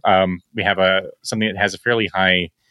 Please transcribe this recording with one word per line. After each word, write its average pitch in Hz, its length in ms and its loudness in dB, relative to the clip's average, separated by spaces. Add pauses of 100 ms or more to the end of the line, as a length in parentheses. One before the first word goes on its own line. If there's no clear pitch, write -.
Um, 95 360 2 (140)
we 104 80 -4
have 95 160 0
a, 95 240 2 (180)
something 110 320 -4
that 98 60 -8
has 101 140 -2
a - 40 -12
fairly 113 300 -2
high 92 420 0 (220)